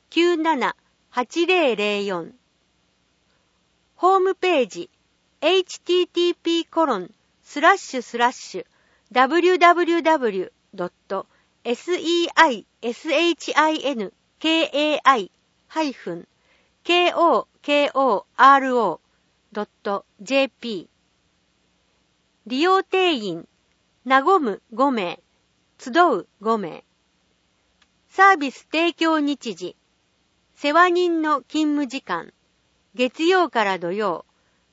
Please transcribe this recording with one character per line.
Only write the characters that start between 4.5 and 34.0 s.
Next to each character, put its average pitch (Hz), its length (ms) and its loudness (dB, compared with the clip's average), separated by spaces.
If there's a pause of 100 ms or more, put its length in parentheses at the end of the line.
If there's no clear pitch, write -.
ー 226 60 -2
ジ、 - 220 -14 (520)
エ 359 180 2
イ 359 40 0
チ - 180 -18
テ - 120 -4
ィ 359 100 2
ー 330 40 -14
テ - 140 -6
ィ 349 100 2
ー 339 40 -4
ピ 339 260 -4
ー - 80 -10
コ 330 160 0
ロ 254 120 -2
ン 180 140 -12 (320)
ス - 180 -10
ラ 339 120 6
ッ 392 40 -4
シ - 220 -10
ュ - 20 -8
ス - 160 -12
ラ 240 120 2
ッ - 20 -8
シ - 280 -14
ュ - 60 -12 (460)
ダ 254 160 4
ブ 311 120 0
リ 359 160 4
ュ - 40 0
ダ 349 140 8
ブ 339 120 0
リ 339 140 0
ュ - 20 -4
ダ 320 160 2
ブ 240 140 -2
リ 185 140 -4
ュ - 60 -18 (220)
ド 180 140 -8
ッ - 40 -12 (160)
ト 196 200 -8 (360)
エ 240 120 -4
ス 339 200 -6
イ 339 300 -2
ー - 100 -6
ア 320 140 4
イ 220 160 -8 (160)
エ 240 100 -8
ス 311 200 -8
エ 330 180 2
イ 330 60 0
チ - 200 -10
ア 311 140 4
イ 311 160 -4
エ 277 100 -4
ヌ 208 180 -8 (260)
ケ 320 240 0
ー 277 100 -4
エ 294 220 -2
ー - 80 -2
ア 269 140 4
イ 190 140 -8 (360)
ハ 320 160 -4
イ 277 100 -6
フ - 220 -12
ン 170 120 -16 (560)
ケ 349 260 2
ー - 60 -2
オ 311 280 2
ー - 40 -20 (140)
ケ 294 240 0
ー - 80 -2
オ 254 280 0
ー - 40 -16 (100)
ア 269 200 8
ー 269 40 4
ル 254 200 0
オ 180 180 0
ー - 20 -18 (520)
ド 214 120 -8
ッ - 40 -20 (160)
ト 202 220 -6 (160)
ジ 220 140 -4
ェ 269 100 2
ー 262 140 -6
ピ 214 300 -10
ー。 - 1600 -20
利 254 120 -4
用 381 220 2
定 370 300 0
員、 196 340 -8 (580)
和 269 340 4
む 220 220 -4 (120)
五 262 180 0
名、 190 300 -6 (580)
集 262 120 -12 (240)
う 175 120 -6 (120)
五 220 180 -2
名。 180 260 -10 (1300)
サ 392 220 6
ー 381 60 4
ビ 277 140 -4
ス - 200 -20
提 330 220 0
供 320 260 0
日 285 360 -4
時、 175 200 -12 (800)
世 285 180 -2
話 349 160 6
人 349 320 0
の 302 200 0
勤 302 340 -2
務 294 120 -2
時 254 140 -10
間、 - 320 -8 (600)
月 254 320 -2
曜 349 240 2
か 226 140 0
ら 190 140 -2
土 170 140 -8
曜、 196 340 -4 (480)